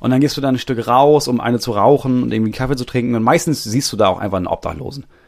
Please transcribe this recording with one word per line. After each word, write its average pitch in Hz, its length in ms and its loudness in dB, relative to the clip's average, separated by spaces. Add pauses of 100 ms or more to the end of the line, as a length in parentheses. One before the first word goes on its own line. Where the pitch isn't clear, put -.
Und 120 100 -2
dann 131 100 2
gehst 143 160 0
du 147 60 -6
dann 135 140 0
ein - 20 -6
Stück 117 280 -6
raus, 139 420 4
um 123 120 0
eine 120 200 0
zu 123 120 -4
rauchen 127 500 2
und 120 100 -4
irgendwie 110 180 0
einen - 80 -8
Kaffee 131 180 -2
zu 123 80 -8
trinken 123 300 -2
und 113 80 0
meistens 147 420 2
siehst 117 280 -2
du 117 40 -8
da 101 120 4
auch 92 100 0
einfach 98 180 -4
einen 90 120 -2
Obdachlosen 82 580 -8 (220)